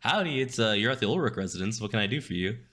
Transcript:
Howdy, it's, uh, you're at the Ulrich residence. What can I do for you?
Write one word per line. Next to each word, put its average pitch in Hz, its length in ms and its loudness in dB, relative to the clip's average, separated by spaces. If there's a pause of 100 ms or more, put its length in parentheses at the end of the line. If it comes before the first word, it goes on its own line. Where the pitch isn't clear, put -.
Howdy, 156 400 0
it's, 127 180 -2
uh, 113 140 4
you're 104 180 4
at 131 100 -2
the 104 80 2
Ulrich 143 280 0
residence. 95 440 -4
What 107 100 -4
can 113 100 0
I 104 60 2
do 120 140 -2
for - 140 -8
you? 92 240 -2 (140)